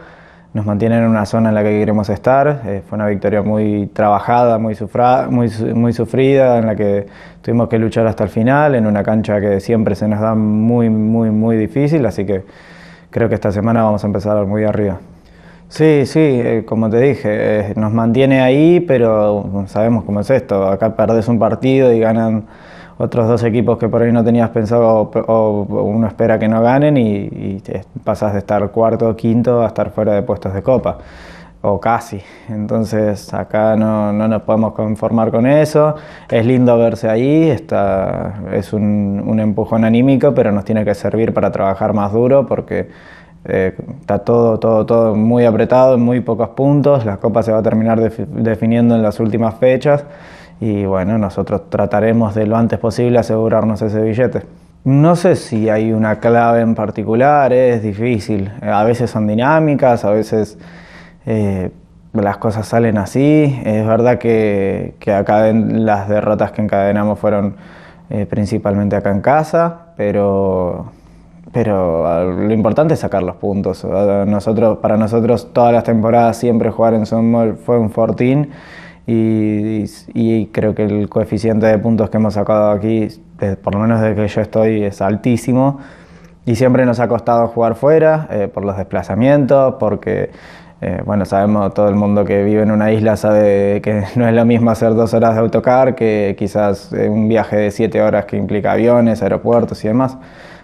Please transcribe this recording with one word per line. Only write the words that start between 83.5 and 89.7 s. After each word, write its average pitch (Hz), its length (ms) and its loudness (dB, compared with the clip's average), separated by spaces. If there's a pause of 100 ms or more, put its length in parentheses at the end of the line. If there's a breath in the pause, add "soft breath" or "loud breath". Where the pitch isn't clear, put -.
por 98 180 -4
lo 101 60 -2
menos 113 180 2
desde 110 160 0
que 107 120 -2
yo 110 140 -2
estoy, 110 420 0
es 101 180 -6
altísimo. 123 800 0 (680 loud breath)
Y 120 100 0
siempre 127 300 2
nos 120 160 0
ha 117 80 0
costado 117 400 0
jugar 113 260 0
fuera, 156 560 2
eh, 101 220 -4
por 98 100 -6
los 98 140 -4
desplazamientos, 127 1000 2